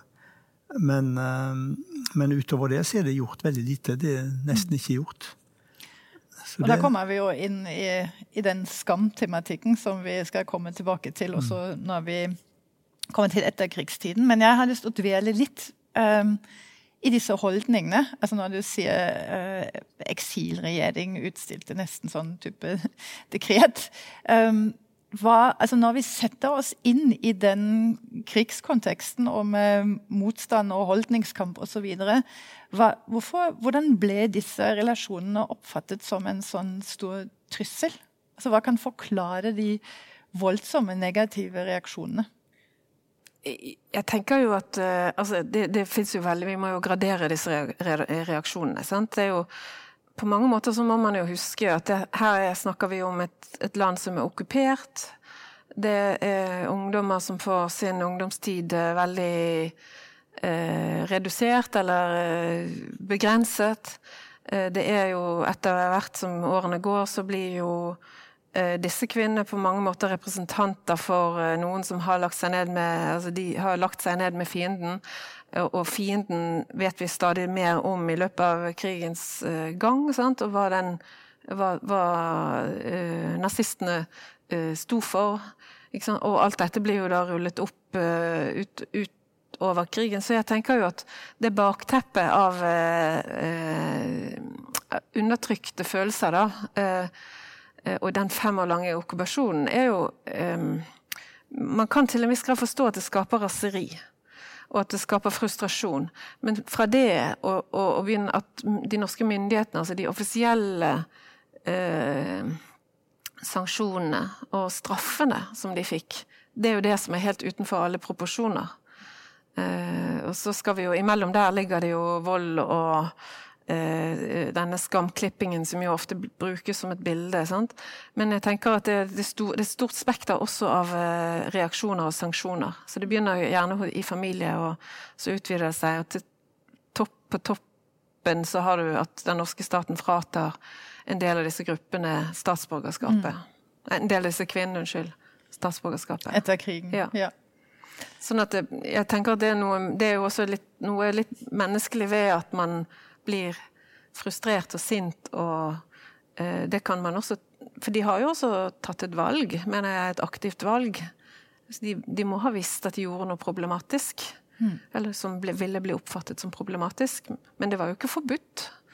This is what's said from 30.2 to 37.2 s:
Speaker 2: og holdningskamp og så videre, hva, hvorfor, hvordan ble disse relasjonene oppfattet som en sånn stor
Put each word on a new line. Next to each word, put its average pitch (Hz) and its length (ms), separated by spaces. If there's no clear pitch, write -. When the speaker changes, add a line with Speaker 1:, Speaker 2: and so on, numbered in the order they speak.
Speaker 2:
og 190 140
holdningskamp 202 760
og 202 60
så 220 100
videre, 196 400
hva, 214 200
hvorfor, 320 540
hvordan 277 360
ble 202 300
disse 208 480
relasjonene 208 720
oppfattet - 560
som 196 240
en 196 160
sånn 190 400
stor 190 400